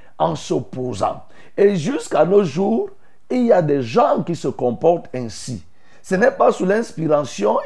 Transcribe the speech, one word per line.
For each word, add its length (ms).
en 160
s'opposant. 880
Et 200
jusqu'à 480
nos 180
jours, 480
il 160
y 60
a 100
des 200
gens 420
qui 100
se 140
comportent 680
ainsi. 500
Ce 140
n'est 160
pas 180
sous 160
l'inspiration 1000